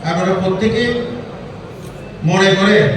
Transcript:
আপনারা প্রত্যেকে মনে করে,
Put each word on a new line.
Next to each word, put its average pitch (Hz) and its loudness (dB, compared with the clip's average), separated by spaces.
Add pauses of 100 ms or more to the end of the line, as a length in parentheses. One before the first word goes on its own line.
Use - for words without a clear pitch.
আপনারা 180 0
প্রত্যেকে 202 0 (1400)
মনে 190 4
করে, 202 4 (200)